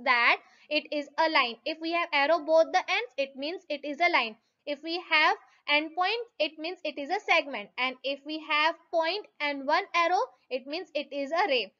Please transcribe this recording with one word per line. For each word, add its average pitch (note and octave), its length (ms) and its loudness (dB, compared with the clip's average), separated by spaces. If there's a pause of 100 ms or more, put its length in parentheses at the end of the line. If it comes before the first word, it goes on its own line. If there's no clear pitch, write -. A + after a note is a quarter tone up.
that B3+ 340 4 (300)
it D4+ 220 -2
is C#4+ 260 -4
a D#4+ 140 2
line. B3 340 2
If D#4 160 -6
we E4 120 -4
have E4+ 200 -2
arrow D4+ 280 2
both D#4+ 320 4
the F4+ 80 4
ends, G4 360 -4
it C#4 200 -4
means D#4 320 -6
it C#4+ 160 -6
is D4 160 -6
a F4 100 4
line. A#3+ 240 0 (320)
If D4 160 -6
we E4 260 -6
have E4 280 4 (340)
endpoint, F4+ 560 0 (140)
it D#4 180 -2
means E4+ 240 -8
it D4+ 160 -6
is C#4+ 120 -6
a G4+ 100 0
segment. C#4+ 580 0
And B3+ 240 -2
if C#4 240 -4
we D#4 240 -8
have D#4 240 2 (160)
point E4+ 360 0 (140)
and C#4+ 240 -4
one D#4+ 200 2 (100)
arrow, F4 320 2 (240)
it C4 160 -6
means D#4+ 260 -8
it C#4+ 200 -4
is C#4 180 -6
a F4 160 0
ray. A#3+ 340 0